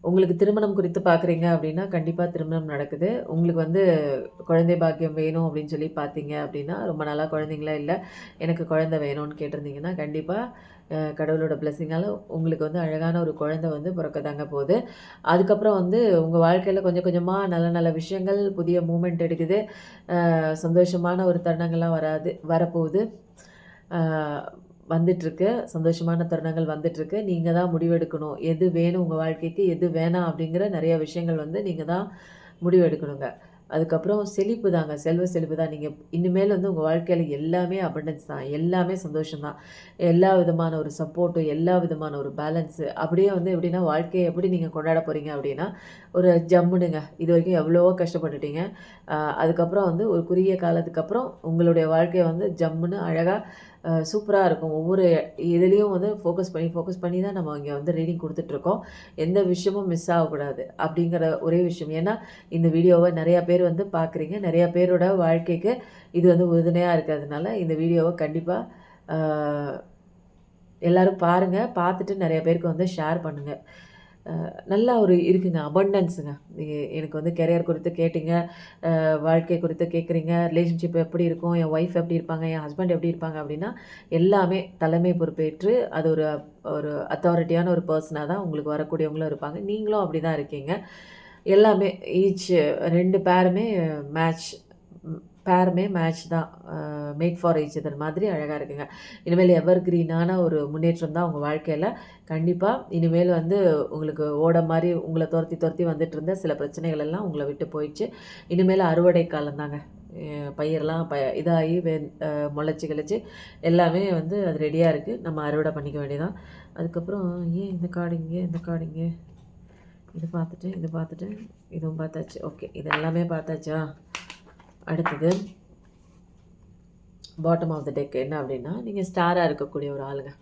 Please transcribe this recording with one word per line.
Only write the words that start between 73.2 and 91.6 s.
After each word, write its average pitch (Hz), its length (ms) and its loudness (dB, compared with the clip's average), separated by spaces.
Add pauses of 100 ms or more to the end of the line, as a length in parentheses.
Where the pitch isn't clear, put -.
பண்ணுங்க. 143 320 -8 (720)
அஹ், 165 280 -6 (140)
நல்லா 226 320 4
ஒரு 190 140 6 (100)
இருக்குங்க, 185 400 2
அபண்டன்ஸுங்க. 170 680 2 (200)
நீங்க 151 220 -8 (180)
எனக்கு 156 260 -6
வந்து 165 140 -2
கெரியர் 170 340 2
குறித்து 170 260 -2
கேட்டீங்க, 165 420 0 (500)
அஹ், 160 360 2
வாழ்க்கை 165 380 2
குறித்து 170 300 0
கேட்குறீங்க, 165 460 0 (120)
ரிலேஷன்ஷிப் 170 520 0
எப்படி 165 280 0
இருக்கும், 170 300 0
என் 160 160 2
ஒய்ஃப் 175 240 0
எப்படி 170 220 0
இருப்பாங்க, 165 300 -4
என் 160 140 -4
ஹஸ்பண்ட் 170 320 -2
எப்படி 170 180 0
இருப்பாங்க 160 280 -6
அப்படின்னா, 151 300 -6 (420)
எல்லாமே 185 480 4 (180)
தலைமை 170 360 2
பொறுப்பேற்று 160 600 0 (180)
அது 160 180 0
ஒரு, 156 160 2 (420)
ஒரு 151 240 -4 (180)
அத்தாரிட்டியான 170 640 2
ஒரு 170 120 2
பர்சனா 156 420 -2
தான் 190 180 -2
உங்களுக்கு 151 300 -4
வரக்கூடியவங்களும் 151 580 -2
இருப்பாங்க. 147 320 -8
நீங்களும் 208 400 -2
அப்படி 160 180 -2
தான் 160 160 -2
இருக்கீங்க. 143 360 -6 (720)
எல்லாமே 196 440 6 (240)